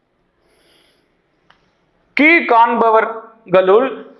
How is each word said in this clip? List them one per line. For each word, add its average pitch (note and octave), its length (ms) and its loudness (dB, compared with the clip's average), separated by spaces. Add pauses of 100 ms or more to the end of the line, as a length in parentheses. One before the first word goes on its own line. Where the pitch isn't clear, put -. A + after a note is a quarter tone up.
(2250)
கீழ்காண்பவர்களுள் A3+ 1800 0 (160)